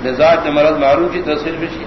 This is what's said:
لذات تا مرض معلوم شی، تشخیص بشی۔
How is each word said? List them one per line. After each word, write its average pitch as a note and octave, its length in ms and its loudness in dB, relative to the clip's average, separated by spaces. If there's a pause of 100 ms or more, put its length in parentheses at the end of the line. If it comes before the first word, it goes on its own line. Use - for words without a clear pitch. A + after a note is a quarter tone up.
لذات D3+ 380 2
تا D#3 60 -4
مرض D3 280 2
معلوم D3 360 2
شی، F3 80 -4
تشخیص D3+ 380 -4
بشی۔ - 280 -8